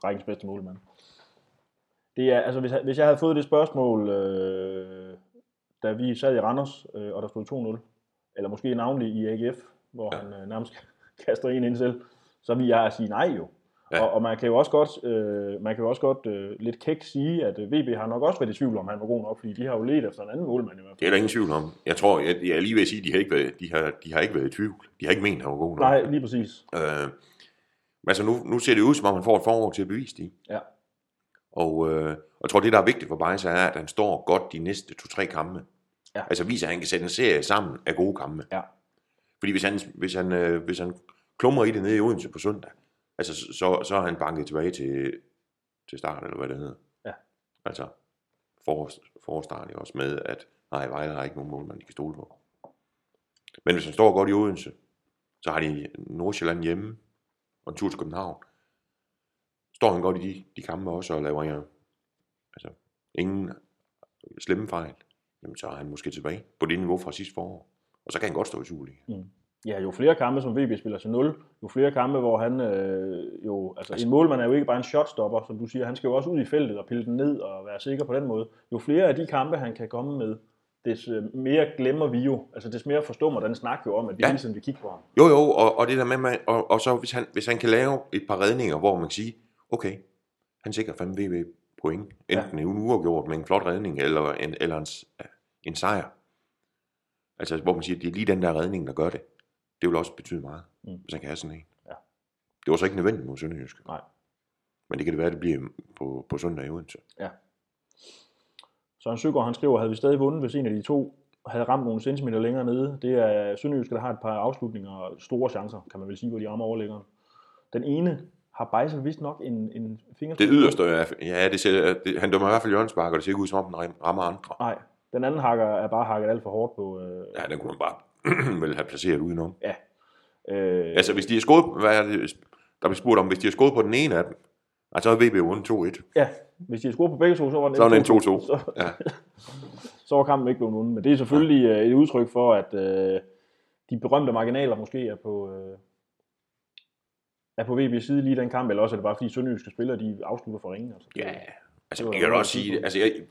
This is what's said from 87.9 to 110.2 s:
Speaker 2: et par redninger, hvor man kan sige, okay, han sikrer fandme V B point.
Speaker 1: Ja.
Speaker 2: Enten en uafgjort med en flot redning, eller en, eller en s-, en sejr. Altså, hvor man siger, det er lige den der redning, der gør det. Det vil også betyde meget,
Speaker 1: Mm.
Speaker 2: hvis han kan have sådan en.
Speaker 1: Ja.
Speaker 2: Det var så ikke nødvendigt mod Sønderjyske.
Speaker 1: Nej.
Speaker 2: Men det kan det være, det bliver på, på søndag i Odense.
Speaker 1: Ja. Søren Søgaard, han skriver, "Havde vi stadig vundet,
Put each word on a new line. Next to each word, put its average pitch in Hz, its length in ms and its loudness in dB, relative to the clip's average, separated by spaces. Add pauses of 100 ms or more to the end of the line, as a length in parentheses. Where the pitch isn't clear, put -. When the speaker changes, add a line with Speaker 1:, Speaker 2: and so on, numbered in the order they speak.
Speaker 2:
et 104 160 -4
par 98 120 -2
redninger, 101 380 2
hvor 95 160 2
man 87 100 -2
kan 73 60 -8
sige, 113 260 -8 (340)
okay, 98 280 -4 (640)
han 107 80 -8
sikrer 110 220 -4
fandme 95 340 -4
V 85 160 -2
B - 20 -6 (360)
point. 90 300 -4 (160)
Speaker 1:
Ja. 104 160 0
Speaker 2:
Enten 95 140 -8
en 78 80 -2 (120)
uafgjort 85 500 0
med 78 80 -2
en 78 80 -8
flot 92 220 0
redning, 87 340 -4
eller 73 320 2
en, 76 280 -6
eller 82 160 -2
en 78 100 -8
s-, - 180 -14 (580)
en 82 120 -12
sejr. 95 360 -2 (1300)
Altså, - 240 -6
hvor 92 100 4
man 165 100 -2
siger, 90 160 -4
det 85 100 -8
er 85 40 -4
lige 101 140 -4
den 95 160 2
der 80 180 0
redning, 90 260 -4
der 67 60 -10
gør 78 180 -2
det. - 100 -10 (640)
Det 87 60 0
vil 85 80 2
også 85 200 -4
betyde - 240 -10
meget, 71 220 -16 (200)
Speaker 1:
Mm. - 120 -16
Speaker 2:
hvis - 200 -16
han 76 60 -10
kan 71 80 -14
have 78 80 -8
sådan 80 200 -14
en. 78 80 -20 (220)
Speaker 1:
Ja. - 60 -18 (760)
Speaker 2:
Det 71 40 2
var 80 60 6
så - 80 0
ikke 98 120 0
nødvendigt 90 300 0
mod 67 100 -12
Sønderjyske. 76 500 -12
Speaker 1:
Nej. 78 140 -12 (880)
Speaker 2:
Men - 80 -4
det 73 60 -6
kan 80 100 0
det 76 40 -2
være, 85 120 2
det 85 100 -6
bliver 69 280 -2 (280)
på, 67 320 -10
på 71 100 -6
søndag 78 280 -6
i 73 40 -10
Odense. 82 280 -14 (220)
Speaker 1:
Ja. 95 80 -8 (1700)
Søren 117 200 -6
Søgaard, 143 260 2
han 117 100 -2
skriver, 131 240 4
"Havde 110 120 0
vi 110 60 -2
stadig 139 220 4
vundet, 143 240 2